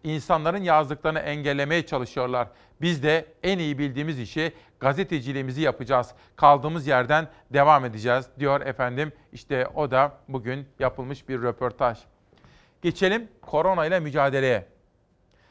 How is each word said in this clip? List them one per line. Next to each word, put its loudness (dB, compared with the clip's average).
insanların -2
yazdıklarını 0
engellemeye -2
çalışıyorlar. -4
Biz -2
de 2
en 0
iyi -2
bildiğimiz -4
işi, -4
gazeteciliğimizi -2
yapacağız. 0
Kaldığımız 6
yerden 2
devam 6
edeceğiz." 0
diyor 2
efendim. -4
İşte -4
o -4
da 2
bugün -8
yapılmış -4
bir -4
röportaj. -2
Geçelim -2
korona 0
ile 0
mücadeleye. 0